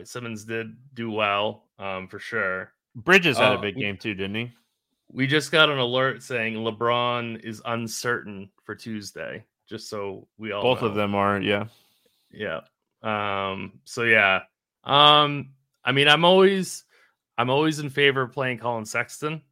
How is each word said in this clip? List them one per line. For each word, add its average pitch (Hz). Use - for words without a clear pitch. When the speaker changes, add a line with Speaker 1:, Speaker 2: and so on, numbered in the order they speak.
Speaker 1:
Simmons 113
did 113
do 117
well, 107
um, 95
for 104
sure. 95
Speaker 2:
Bridges 165
had 107
a 98
Speaker 1:
Uh, -
Speaker 2:
big 101
Speaker 1:
we 107
Speaker 2:
game 101
too, 104
didn't 98
he? 120
Speaker 1:
We 131
just 139
got 156
an 139
alert 127
saying 113
LeBron 117
is 110
uncertain 113
for 107
Tuesday, 98
just 107
so 101
we 107
all 101
Speaker 2:
Both 120
of 110
Speaker 1:
know. 104
Speaker 2:
them 101
are, 101
yeah. 104
Speaker 1:
Yeah. 90
Um, 98
so -
yeah. 101
Um, 147
I 127
mean, 143
I'm 151
always, 190
I'm 123
always 151
in 147
favor 135
of 117
playing 127
Colin 113
Sexton. 151